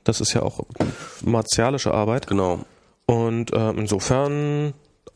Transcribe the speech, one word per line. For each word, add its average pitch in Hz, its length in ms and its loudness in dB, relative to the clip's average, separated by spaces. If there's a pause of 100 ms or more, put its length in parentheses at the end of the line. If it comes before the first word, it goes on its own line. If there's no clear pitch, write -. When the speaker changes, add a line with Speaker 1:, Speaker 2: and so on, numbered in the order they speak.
Speaker 1:
Das - 160 2
ist - 140 0
ja - 80 2
auch - 180 -2 (640)
martialische 113 720 2
Arbeit. 110 320 0
Speaker 2:
Genau. 92 340 0 (460)
Speaker 1:
Und, 117 480 2
ähm, 110 240 0
insofern, 143 960 0 (420)